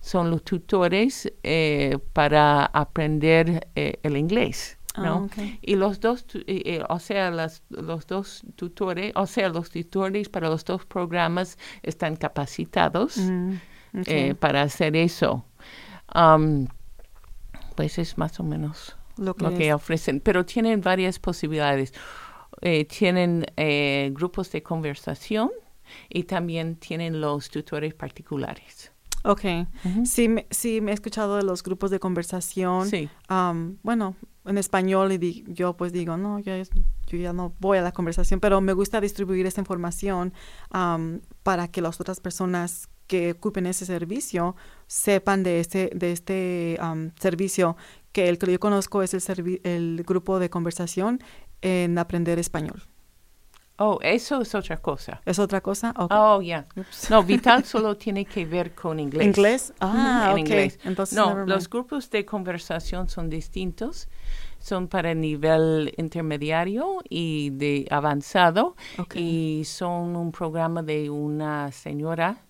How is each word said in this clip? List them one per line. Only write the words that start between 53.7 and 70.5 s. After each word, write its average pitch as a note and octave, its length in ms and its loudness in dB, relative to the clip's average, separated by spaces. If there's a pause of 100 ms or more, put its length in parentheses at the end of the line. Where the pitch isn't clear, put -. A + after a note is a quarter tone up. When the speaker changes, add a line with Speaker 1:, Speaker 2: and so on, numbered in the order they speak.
Speaker 1:
Oh, G#3 220 2
eso A#3+ 400 0
es A3 140 -4
otra F#3 240 -4
cosa. - 480 -6
Speaker 2:
¿Es F3+ 120 0
otra G3 220 2
cosa? G3+ 380 -4
Ok. F3 160 0
Speaker 1:
Oh, G#3+ 260 8
ya. E3+ 260 -4 (100)
Speaker 2:
Ups. - 340 -8
Speaker 1:
No, G#3+ 120 10
Vital B3 420 6
solo G#3+ 300 0
tiene G3+ 300 -4
que F#3 220 -6
ver E3+ 280 -2
con D#3+ 240 -4
inglés. D3+ 280 2
Speaker 2:
¿Inglés? G3+ 500 4
Speaker 1:
Ujú, - 40 -8
Speaker 2:
Ah, A#3 480 4
Speaker 1:
en F#3+ 40 6
Speaker 2:
ok. G3+ 60 4
Speaker 1:
inglés. F#3+ 460 2
Speaker 2:
Entonces, F#3+ 300 -2
Speaker 1:
No, G#3 140 4
Speaker 2:
never G3 160 -2
mind. F#3 60 0
Speaker 1:
los F#3+ 180 0
grupos B3 400 -6
de G#3 160 0
conversación F3+ 840 -4
son E3+ 180 -4
distintos. F#3 800 -6 (520)
Son F#3 280 -4
para E3+ 260 0
nivel D#3+ 840 2
intermediario E3 1000 -2 (100)
y D#3 400 -2
de C#3+ 400 -2
avanzado. E3 840 2 (220)
Speaker 2:
Ok. - 180 -8
Speaker 1:
Y D#3+ 500 -2
son F3 500 -4
un E3+ 160 -4
programa E3 500 -2